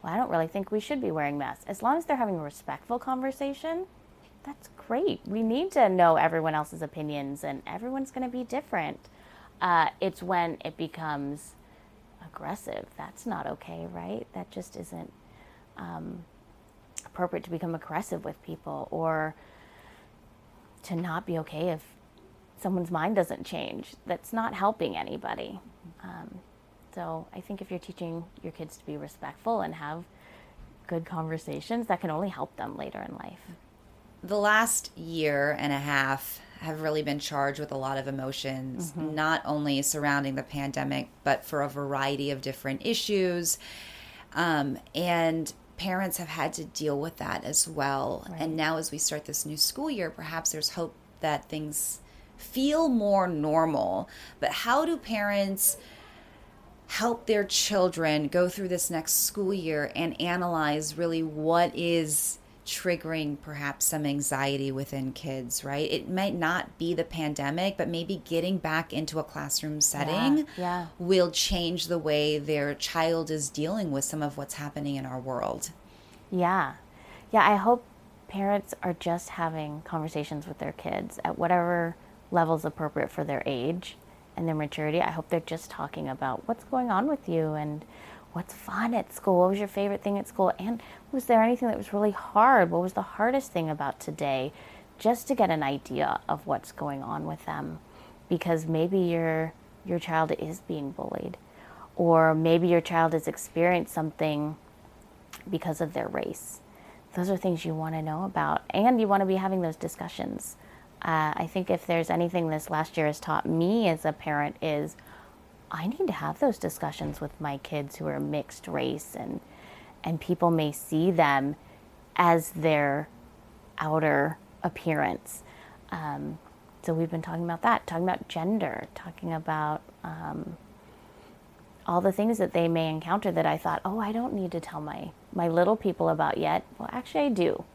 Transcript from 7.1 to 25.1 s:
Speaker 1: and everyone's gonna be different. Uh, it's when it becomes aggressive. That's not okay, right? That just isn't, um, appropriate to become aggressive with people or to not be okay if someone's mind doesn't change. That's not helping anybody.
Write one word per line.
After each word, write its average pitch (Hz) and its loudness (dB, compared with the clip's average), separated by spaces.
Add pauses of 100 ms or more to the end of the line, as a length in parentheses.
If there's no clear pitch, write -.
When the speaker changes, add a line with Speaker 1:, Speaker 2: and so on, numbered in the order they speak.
Speaker 1:
and 139 -6
everyone's 262 -6
gonna 254 -4
be 247 -6
different. 226 -4 (600)
Uh, 170 6 (120)
it's 185 -2
when 175 0
it 160 -8
becomes 147 -6 (680)
aggressive. - -8 (100)
That's - -14
not 175 -6
okay, 165 -8
right? 175 -8
That 180 -10
just - -12
isn't, 170 -12 (640)
um, 170 -12 (800)
appropriate 175 -4
to 175 -14
become 165 -4
aggressive 160 -6
with 143 -10
people 151 -10
or 160 0 (1500)
to 185 -6
not 170 -4
be 165 -2
okay 156 -4
if 156 -4 (760)
someone's 180 0
mind 175 2
doesn't - 0
change. - -10 (120)
That's - -6
not 226 -2
helping 185 0
anybody. - -8 (420)